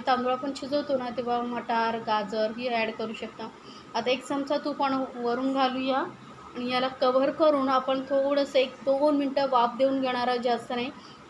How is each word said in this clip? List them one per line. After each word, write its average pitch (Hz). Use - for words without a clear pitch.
तांदूळ 247
आपण 262
शिजवतो 285
ना, 247
तेव्हा 240
मटार, 233
गाजर 214
ही 247
ॲड 226
करू 220
शकता. 220
आता 233
एक 262
चमचा 285
तूप 294
आपण 269
वरून 247
घालूया 262
आणि -
याला 254
कव्हर 262
करून 285
आपण 262
थोडंसं 277
एक 262
दोन 285
मिनटं 277
वाफ 240
देऊन 269
घेणार 247
आहोत, 247
जास्त 233
नाही, 247